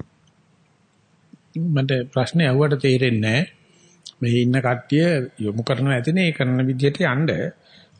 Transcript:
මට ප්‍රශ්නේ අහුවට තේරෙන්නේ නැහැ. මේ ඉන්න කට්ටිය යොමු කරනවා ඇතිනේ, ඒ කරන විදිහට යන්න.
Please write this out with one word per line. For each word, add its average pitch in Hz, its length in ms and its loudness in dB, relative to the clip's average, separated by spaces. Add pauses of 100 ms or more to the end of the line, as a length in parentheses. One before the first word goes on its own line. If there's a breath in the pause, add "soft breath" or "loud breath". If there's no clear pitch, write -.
(1700)
මට 139 260 0 (140)
ප්‍රශ්නේ 135 420 0
අහුවට 143 300 2
තේරෙන්නේ 127 420 2
නැහැ. 110 240 0 (720 soft breath)
මේ 120 200 0
ඉන්න 123 220 2
කට්ටිය 127 480 0 (320)
යොමු 107 240 -4
කරනවා 135 320 0
ඇතිනේ, 160 320 0
ඒ 160 60 0
කරන 127 300 0
විදිහට 135 400 0
යන්න. 143 280 0 (680 soft breath)